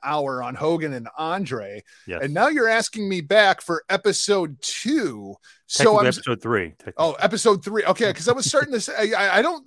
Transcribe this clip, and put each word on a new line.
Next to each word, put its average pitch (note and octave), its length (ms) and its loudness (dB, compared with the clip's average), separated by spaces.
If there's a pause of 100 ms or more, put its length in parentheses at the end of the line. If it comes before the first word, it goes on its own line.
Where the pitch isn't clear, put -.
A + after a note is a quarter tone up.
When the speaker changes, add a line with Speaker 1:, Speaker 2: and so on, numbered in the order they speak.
Speaker 1:
hour C#3 400 -4
on B2+ 140 -8
Hogan D#3 380 -2
and A#2 120 -10 (100)
Andre. C3 680 -6 (240)
Speaker 2:
Yes. F2+ 160 -6
Speaker 1:
And D3 100 -6
now G#3+ 140 4
you're C#4+ 180 2
asking A3 420 -2
me F#3 120 -2
back G3 400 4
for E3 280 -4
episode F#3+ 720 0
two. C3+ 760 -4 (320)
So - 160 2
Speaker 2:
Technically G#3+ 160 8
Speaker 1:
I'm C3 60 4
Speaker 2:
episode B2 360 -2
three, G#2+ 280 0
technically. - 280 -16
Speaker 1:
Oh, D#3 220 2
episode G3+ 440 2
three. G#3 200 -2
Okay, G3 280 2
'cause E3 160 -4
I A#3+ 40 4
was B3+ 140 0
starting D4 260 0
to A3+ 80 -2
say, G#3+ 340 -2
I, G3 240 2
I A3+ 40 4
don't D#4+ 240 -2